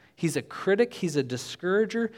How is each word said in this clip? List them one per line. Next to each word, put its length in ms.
He's 200
a 60
critic. 520
He's 200
a 80
discourager. 960